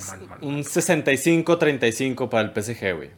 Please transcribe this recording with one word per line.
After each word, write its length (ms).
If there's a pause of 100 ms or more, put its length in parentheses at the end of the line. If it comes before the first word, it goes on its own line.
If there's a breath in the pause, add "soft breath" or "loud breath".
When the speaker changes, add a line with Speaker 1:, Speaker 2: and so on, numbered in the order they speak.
Speaker 1:
mal, 200
mal. 120
Speaker 2:
un 240
sesenta 480
y 40
cinco 420
treinta 280
y 60
cinco 360
para 140
el 80
P 100
S 160
G, 200
güey. 220